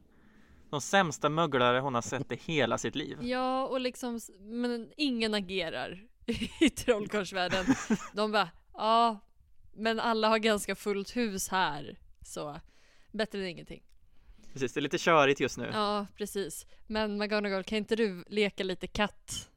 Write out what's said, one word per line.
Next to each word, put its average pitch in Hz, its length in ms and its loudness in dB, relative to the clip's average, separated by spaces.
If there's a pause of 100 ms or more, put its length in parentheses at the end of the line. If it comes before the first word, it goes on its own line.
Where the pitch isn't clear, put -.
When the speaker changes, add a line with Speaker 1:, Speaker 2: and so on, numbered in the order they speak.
(720)
Speaker 1:
de 147 100 -2
sämsta 175 480 2
möglare 135 520 4
hon 135 140 -2
har 117 80 2
sett 131 300 -6
i 117 40 -4
hela 120 420 0
sitt 110 160 -4
liv. - 280 -6
Speaker 2:
Ja, 254 440 -2
och 262 140 -4
liksom 247 360 -6
s-, - 140 -12 (100)
men 233 560 -6
ingen 233 380 0
agerar 180 720 -4 (200)
<laughs> - 340 -6
i 294 100 6
trollkarlsvärlden. 190 960 0 (240)
Speaker 1:
<laughs> - 240 0
Speaker 2:
De 208 200 0
bara, 196 160 2 (240)
Ja, 226 480 4 (520)
men 220 280 -2
alla 220 280 2
har 220 100 6
ganska 208 360 2
fullt 202 420 -4
hus 208 320 0
här, 170 500 -2 (240)
så 156 380 -8 (520)
bättre 208 260 -4
än 190 80 -4
ingenting. 151 360 -12 (720)
Speaker 1:
Precis, 131 200 -2
det 147 80 -2
är - 20 2
lite 151 160 0
körigt 147 420 6
just 127 180 0
nu. 113 140 -6
Speaker 2:
Ja, 208 340 -2 (100)
precis. 196 500 -8 (200)
Men 214 320 -2
McGonagall, 202 460 0
kan 220 140 -2
inte 214 180 0
du 196 320 0
leka 202 360 0
lite 185 220 -4
katt - 720 -4